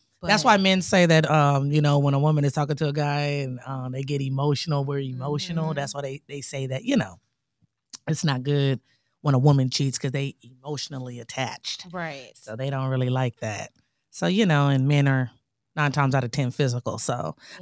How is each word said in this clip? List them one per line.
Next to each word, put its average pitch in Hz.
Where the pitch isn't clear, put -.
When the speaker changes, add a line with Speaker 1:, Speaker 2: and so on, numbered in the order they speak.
Speaker 1:
That's 185
why 220
Speaker 2:
But 196
Speaker 1:
men 190
say 180
that, 160
um, 143
you 151
know, 143
when 139
a 139
woman 147
is 139
talking 147
to 156
a 143
guy 147
and, 127
uh, 131
they 131
get 139
emotional, 139
we're 143
emotional. 143
Speaker 2:
Mm-hmm. 156
Speaker 1:
That's 139
why 143
they, 139
they 143
say 135
that, 131
you 262
know, 117
it's 160
not 135
good 139
when 143
a 127
woman 139
cheats 135
'cause 139
they 139
emotionally 127
attached. -
Speaker 2:
Right. 156
Speaker 1:
So -
they 131
don't 131
really 127
like 127
that. -
So, -
you 196
know, 143
and 135
men 143
are 131
nine 147
times 139
out 127
of 120
ten 131
physical. 120
So -